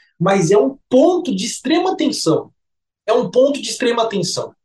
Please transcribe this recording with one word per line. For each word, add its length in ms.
mas 320
é 60
um 220
ponto 460
de 100
extrema 480
atenção, 580
é 60
um 180
ponto 300
de 80
extrema 340
atenção, 520